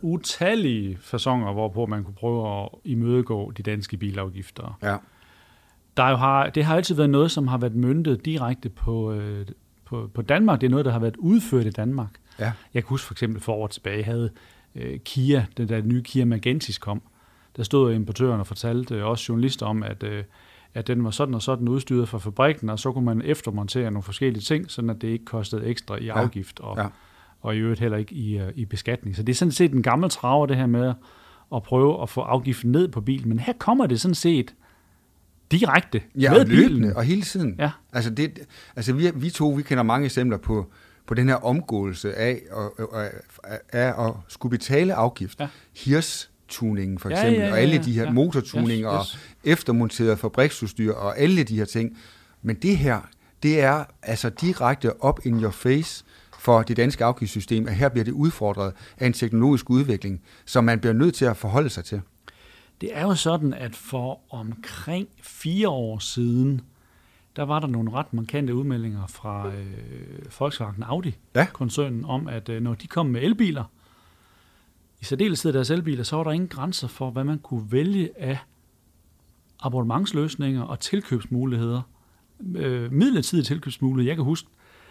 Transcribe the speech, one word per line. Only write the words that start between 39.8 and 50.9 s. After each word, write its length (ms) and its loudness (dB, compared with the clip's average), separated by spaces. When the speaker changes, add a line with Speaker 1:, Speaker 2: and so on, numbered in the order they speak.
Speaker 2:
mange 220 2
eksempler 340 0
på, 280 -2
på 80 -4
den 140 4
her 60 4
omgåelse 800 -2
af, 260 0
og, 280 -8
og, 120 -6
af, 140 -10
af 360 0
at 40 -2
skulle 220 -6
betale 440 2
afgift. 460 -2
Speaker 1:
Ja. 80 -4
Speaker 2:
Hirs 520 0
tuningen, 480 -2
for 100 -8
Speaker 1:
Ja, 60 -2
Speaker 2:
eksempel, 300 4
Speaker 1:
ja, 80 0
Speaker 2:
og 80 4
alle 160 6
Speaker 1:
ja, 60 2
Speaker 2:
de 100 0
her 120 2
Speaker 1:
ja. 80 -2
Speaker 2:
motortuninger 880 2
Speaker 1:
Yes, 80 -4
yes. 60 -12
Speaker 2:
og 60 -16
eftermonteret 680 2
fabriksudstyr 760 0